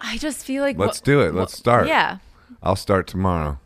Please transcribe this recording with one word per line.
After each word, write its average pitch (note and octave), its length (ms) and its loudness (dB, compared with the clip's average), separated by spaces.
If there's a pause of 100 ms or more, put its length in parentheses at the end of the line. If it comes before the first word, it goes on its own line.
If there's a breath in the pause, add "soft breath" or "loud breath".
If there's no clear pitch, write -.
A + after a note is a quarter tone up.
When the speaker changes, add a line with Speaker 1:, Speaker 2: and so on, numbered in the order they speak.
Speaker 1:
I A3+ 160 -10
just D4 280 -8
feel C4+ 180 -4
like C#4 140 -2
Speaker 2:
Let's - 240 -2
Speaker 1:
wha-, - 40 -8
Speaker 2:
do C#3+ 160 4
it. E2 120 0
Speaker 1:
wha-, F2+ 80 -2
Speaker 2:
Let's - 140 -6
start. A#2 320 2
Speaker 1:
yeah. G#3 300 0 (460 loud breath)
Speaker 2:
I'll F#2 140 2
start F#2+ 280 0
tomorrow. E2+ 600 -2